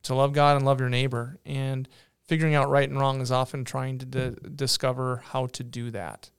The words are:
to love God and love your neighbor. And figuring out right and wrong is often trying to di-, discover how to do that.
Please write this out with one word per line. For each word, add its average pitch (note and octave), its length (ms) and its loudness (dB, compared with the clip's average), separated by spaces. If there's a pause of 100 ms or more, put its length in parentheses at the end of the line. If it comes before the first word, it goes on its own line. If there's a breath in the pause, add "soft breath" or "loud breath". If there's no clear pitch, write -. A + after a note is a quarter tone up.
to C3 120 -4
love C#3 180 2
God C#3+ 220 6
and C3+ 100 2
love C3+ 140 4
your B2+ 100 0
neighbor. B2 560 -2
And C3+ 420 -4 (400 soft breath)
figuring D#3 280 2
out C#3+ 140 4
right C#3 200 4
and C#3 100 -4
wrong C3+ 220 2
is B2+ 100 -2
often C3 340 0
trying C3 340 -6
to C3 60 -10
di-, B2+ 500 -6
discover B2+ 720 0
how C3 220 -2
to - 160 -10
do A#2+ 280 -8
that. F2 480 -10